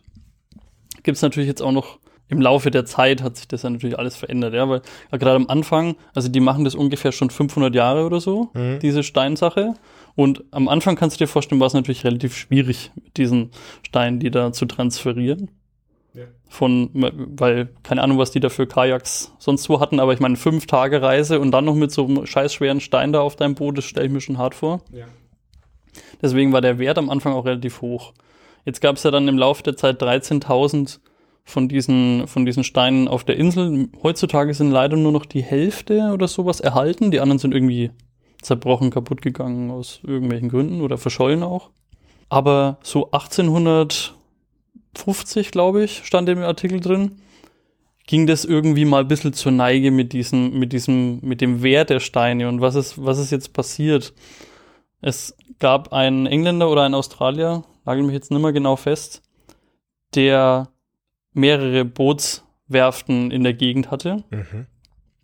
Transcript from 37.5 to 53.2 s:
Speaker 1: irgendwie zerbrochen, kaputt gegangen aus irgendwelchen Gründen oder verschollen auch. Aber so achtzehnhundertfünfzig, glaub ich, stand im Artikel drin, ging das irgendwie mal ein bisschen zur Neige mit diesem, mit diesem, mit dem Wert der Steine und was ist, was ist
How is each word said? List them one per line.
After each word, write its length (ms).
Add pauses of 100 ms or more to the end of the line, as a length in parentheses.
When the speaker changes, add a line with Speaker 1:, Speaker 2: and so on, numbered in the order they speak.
Speaker 1:
irgendwie 380 (500)
zerbrochen, 480
kaputt 320
gegangen 500
aus 340
irgendwelchen 440
Gründen 320
oder 160
verschollen 440
auch. 280 (600)
Aber 540
so 280
achtzehnhundertfünfzig, 2500
glaub 260
ich, 280
stand 240
im 140
Artikel 360
drin, 380 (880)
ging 200
das 180
irgendwie 400
mal 160
ein 60
bisschen 260
zur 180
Neige 400
mit 220
diesem, 460
mit 140
diesem, 480
mit 200
dem 220
Wert 260
der 100
Steine 500
und 120
was 140
ist, 280
was 140
ist 140